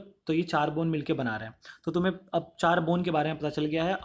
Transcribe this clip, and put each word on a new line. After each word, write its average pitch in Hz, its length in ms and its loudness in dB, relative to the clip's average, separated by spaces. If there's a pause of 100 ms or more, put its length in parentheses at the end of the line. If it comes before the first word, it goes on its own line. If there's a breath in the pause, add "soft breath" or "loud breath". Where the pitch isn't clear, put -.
(280)
तो 160 60 0
ये 165 100 2
चार 151 280 2
बोन 165 160 0
मिलके 156 260 0
बना 123 240 -2
रहे 110 100 -8
हैं। 101 80 -16 (300 loud breath)
तो 160 60 0
तुम्हें 175 220 2 (200)
अब 170 260 -2
चार 175 200 4
बोन 175 240 2
के 180 80 -2
बारे 156 180 2
में 156 100 -4
पता 156 100 -2
चल 151 160 0
गया 160 180 0
है। 185 220 0